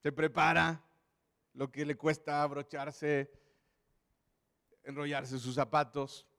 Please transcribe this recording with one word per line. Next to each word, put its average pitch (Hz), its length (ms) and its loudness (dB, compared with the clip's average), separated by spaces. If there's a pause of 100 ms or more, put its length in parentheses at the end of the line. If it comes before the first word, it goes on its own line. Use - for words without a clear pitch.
se 147 100 0
prepara, 160 680 4 (720)
lo 131 160 -4
que 139 160 -4
le 147 100 -2
cuesta 147 460 0
abrocharse, 143 880 -2 (1500)
enrollarse 139 560 -4
sus 123 160 -6
zapatos 139 720 0 (120)